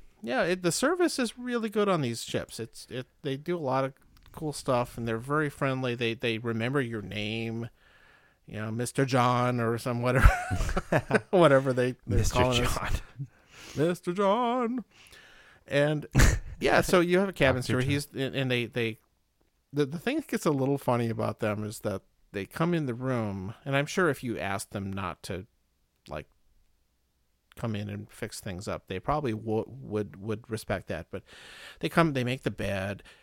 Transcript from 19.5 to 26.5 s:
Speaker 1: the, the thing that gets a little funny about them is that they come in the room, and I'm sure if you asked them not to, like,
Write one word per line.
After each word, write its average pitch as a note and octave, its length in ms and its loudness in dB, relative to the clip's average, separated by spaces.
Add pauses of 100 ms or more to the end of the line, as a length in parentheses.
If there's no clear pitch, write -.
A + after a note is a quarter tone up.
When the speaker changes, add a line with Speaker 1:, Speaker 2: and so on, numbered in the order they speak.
Speaker 1:
the, C#3+ 140 2
the D3 120 -8
thing C4 200 -2
that C#4+ 100 -6
gets - 180 -4
a E3 60 4
little C#3 260 0
funny A#2+ 300 0
about A2 320 -4
them G#2+ 240 -2
is G#2+ 160 -10
that G2 220 -4 (300)
they G2 140 -4
come F3 260 -2
in D#3+ 140 0
the A#2+ 80 -4
room, A2 580 -4 (100)
and C#3 140 -2
I'm C#3+ 80 2
sure F3+ 240 0
if C3+ 160 -2
you A2+ 140 -4
asked G2 320 -4
them G2 200 -6
not F#2+ 340 -6
to, F#2+ 200 -8 (640)
like, D2+ 160 -8 (1300)